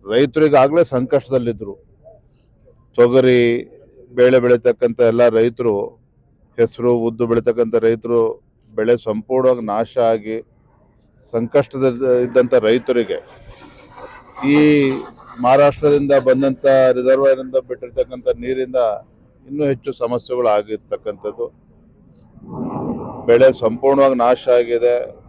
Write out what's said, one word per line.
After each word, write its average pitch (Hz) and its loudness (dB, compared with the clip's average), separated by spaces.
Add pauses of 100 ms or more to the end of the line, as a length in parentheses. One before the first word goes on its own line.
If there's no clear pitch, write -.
ರೈತರು 135 0
ಈಗಾಗಲೇ 143 4 (100)
ಸಂಕಷ್ಟದಲ್ಲಿದ್ರು. 123 -4 (1200)
ತೊಗರಿ 127 4 (800)
ಬೇಳೆ 127 6
ಬೆಳೀತಕ್ಕಂಥ 120 0 (120)
ಎಲ್ಲ 120 4 (100)
ರೈತರು, 117 0 (840)
ಹೆಸರು, 120 0 (160)
ಉದ್ದು 117 -6
ಬೆಳೀತಕ್ಕಂಥ 117 -2 (120)
ರೈತರು 117 -2 (500)
ಬೆಳೆ 107 0 (100)
ಸಂಪೂರ್ಣವಾಗಿ 123 -2 (120)
ನಾಶ 113 -6 (200)
ಆಗಿ 110 -6 (960)
ಸಂಕಷ್ಟದ 127 -2 (400)
ಇದ್ದಂಥ 123 0 (140)
ರೈತರಿಗೆ 117 -2 (1300)
ಈ 147 4 (880)
ಮಹಾರಾಷ್ಟ್ರದಿಂದ 139 2 (140)
ಬಂದಂಥ 131 0 (320)
ರಿಸರ್ವಾಯರ್ 131 2
ಇಂದ 131 -4 (120)
ಬಿಟ್ಟಿರ್ತಕ್ಕಂಥ 123 -8 (160)
ನೀರಿಂದ 127 -4 (640)
ಇನ್ನೂ 143 -8
ಹೆಚ್ಚು 135 -6 (100)
ಸಮಸ್ಯೆಗಳು 123 -2
ಆಗಿರ್ತಕ್ಕಂಥದ್ದು. 104 -8 (1800)
ಬೆಳೆ 120 6 (140)
ಸಂಪೂರ್ಣವಾಗಿ 135 0
ನಾಶ 123 0 (160)
ಆಗಿದೆ. 120 0 (360)